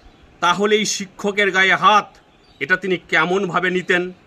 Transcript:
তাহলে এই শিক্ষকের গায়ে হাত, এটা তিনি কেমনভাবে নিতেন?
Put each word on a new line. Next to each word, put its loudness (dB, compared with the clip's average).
তাহলে 2
এই 0
শিক্ষকের -4
গায়ে 2
হাত, 2
এটা -2
তিনি -4
কেমনভাবে -2
নিতেন? -2